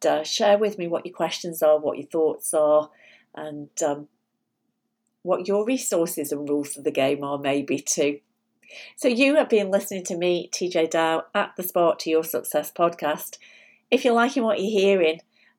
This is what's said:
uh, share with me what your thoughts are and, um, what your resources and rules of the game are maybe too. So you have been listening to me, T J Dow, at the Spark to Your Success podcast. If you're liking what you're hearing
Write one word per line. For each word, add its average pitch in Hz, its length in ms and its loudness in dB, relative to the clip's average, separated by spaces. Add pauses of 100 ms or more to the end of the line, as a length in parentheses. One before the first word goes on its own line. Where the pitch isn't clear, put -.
uh, 151 180 2
share 208 360 4
with 208 180 -2
me 175 100 -6
what 165 200 -4
your 180 80 -14
thoughts 156 1400 0
are 151 380 2 (420)
and, 151 360 -12 (140)
um, 147 260 -4 (1120)
what 180 240 -2
your 208 180 0
resources 175 680 -2
and 147 160 -6
rules 147 300 -2
of 139 60 -16
the 147 80 -2
game 139 320 0
are 143 160 -6
maybe 139 400 -2
too. 147 400 -2 (760)
So - 120 0
you 269 300 4
have 294 120 2
been 202 220 2
listening 196 340 -2
to 185 100 -6
me, 175 360 0
T 180 180 -4
J 165 160 2
Dow, 160 380 0 (100)
at - 220 -2
the 180 80 -8
Spark 170 360 2
to - 120 -8
Your 160 120 2
Success - 480 -4
podcast. 170 680 -2 (500)
If 262 160 2
you're 240 80 4
liking 240 300 2
what 220 180 0
you're 196 80 -2
hearing 190 520 2 (380)